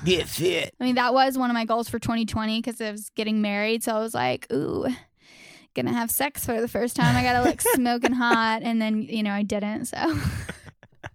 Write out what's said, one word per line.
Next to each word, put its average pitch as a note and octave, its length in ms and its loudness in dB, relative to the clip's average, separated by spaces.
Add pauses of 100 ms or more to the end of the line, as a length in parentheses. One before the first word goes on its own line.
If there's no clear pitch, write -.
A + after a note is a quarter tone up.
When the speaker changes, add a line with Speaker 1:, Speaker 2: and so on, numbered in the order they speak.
Speaker 1:
Get F3+ 220 2
fit. E3 520 -2
Speaker 2:
I - 40 -4
mean, B3+ 120 2
that B3 200 2
was C4 240 4
one B3 100 2
of A#3+ 60 0
my A3+ 100 0
goals A3+ 240 -2
for A#3+ 80 -4
twenty A3+ 300 -2
twenty A3 340 -2
'cause A3+ 180 -6
I A3 120 -4
was G#3 240 -12
getting G#3+ 260 0
married. G#3+ 420 0
So A3+ 120 0
I G#3+ 40 2
was A3+ 140 -4
like, A#3+ 400 0
"Ooh, - 320 -2 (880)
gonna B3 200 -2
have A#3 180 -2
sex - 340 -2
for A#3 160 -2
the A#3+ 60 -2
first A#3 280 -2
time. B3 200 4
I B3 80 4
gotta B3 240 4
look - 140 2
Speaker 1:
<laughs> A#4+ 120 4
Speaker 2:
smoking A#3+ 400 2
hot." A3+ 500 2
And A3+ 180 0
then, A3 220 0
you A3 200 -4
know, G#3 100 -2
I G3+ 100 0
didn't. G#3 420 -4
So - 120 -8
<laughs> D#4 240 0 (920)